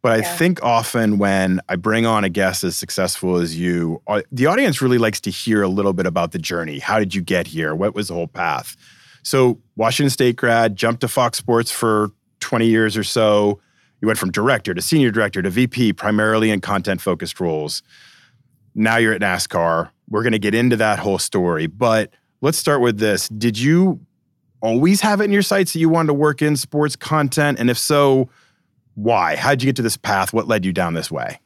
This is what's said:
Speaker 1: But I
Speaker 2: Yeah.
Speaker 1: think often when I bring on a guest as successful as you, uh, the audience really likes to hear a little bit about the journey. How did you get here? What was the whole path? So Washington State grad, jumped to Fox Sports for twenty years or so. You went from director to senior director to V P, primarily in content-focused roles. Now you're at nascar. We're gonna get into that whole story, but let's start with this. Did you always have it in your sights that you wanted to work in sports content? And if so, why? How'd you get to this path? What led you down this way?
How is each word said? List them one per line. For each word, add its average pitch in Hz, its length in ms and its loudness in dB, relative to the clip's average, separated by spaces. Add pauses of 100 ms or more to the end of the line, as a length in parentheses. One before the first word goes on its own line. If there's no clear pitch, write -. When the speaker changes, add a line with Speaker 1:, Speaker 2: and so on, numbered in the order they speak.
Speaker 1:
But 117 100 2
I 113 60 4
Speaker 2:
Yeah. 107 180 -4
Speaker 1:
think 170 260 0
often 113 560 2
when 95 500 2
I 90 80 -2
bring 110 300 0
on 107 180 0
a 98 60 0
guest 95 340 -2
as 87 100 -2
successful 90 640 -2
as 82 220 -2
you, 85 480 -2
uh, 104 160 -2 (100)
the 131 140 0
audience 196 340 2
really 123 160 2
likes 110 240 0
to 98 100 -6
hear 107 320 0
a 98 60 2
little 98 240 0
bit 90 140 -2
about 87 260 -2
the 92 60 -6
journey. 80 400 -6
How 107 200 -2
did 98 160 -2
you 98 60 -2
get 85 280 -2
here? 78 260 -4
What 90 200 -2
was 101 140 -6
the 87 60 -8
whole 85 120 -4
path? 78 500 -6 (460)
So 127 360 2 (180)
Washington 117 320 0
State 123 280 2
grad, 113 380 2
jumped 117 280 -2
to 123 60 -2
Fox 120 280 0
Sports 117 340 0
for 107 420 0 (260)
twenty 117 300 0
years 110 280 2
or 107 80 -2
so. 104 560 2 (400)
You 104 60 -2
went 110 120 2
from 92 120 -4
director 107 420 0
to 90 80 -4
senior 135 300 2
director 101 320 -2
to 95 80 -2
V 123 160 2
P, 120 260 0
primarily 110 580 0
in 98 120 -2
content-focused 92 760 -4
roles. 78 440 -4 (920)
Now 110 220 2
you're 113 160 4
at 95 80 -4
nascar. 85 720 0 (180)
We're 107 140 -2
gonna 113 160 0
get 104 160 0
into 120 220 2
that 107 220 2
whole 98 200 0
story, 85 480 -2
but 110 440 0 (300)
let's 156 160 0
start 147 240 0
with 117 180 2
this. 107 300 0
Did 107 300 -2
you 165 420 2 (640)
always 135 400 2
have 208 180 2
it 214 40 2
in 208 80 0
your 202 100 2
sights 196 320 0
that 165 60 -4
you 160 100 4
wanted 165 160 2
to 147 80 2
work 147 260 0
in 151 160 2
sports 147 400 -2
content? 147 640 0
And 117 100 2
if 123 80 2
so, 139 540 2 (640)
why? 104 420 0
How'd 135 260 0
you 135 40 0
get - 100 2
to 131 60 -2
this 113 140 0
path? 98 360 -2
What 113 160 -2
led 107 160 0
you 92 80 0
down 85 220 -2
this 80 160 -6
way? 65 340 -8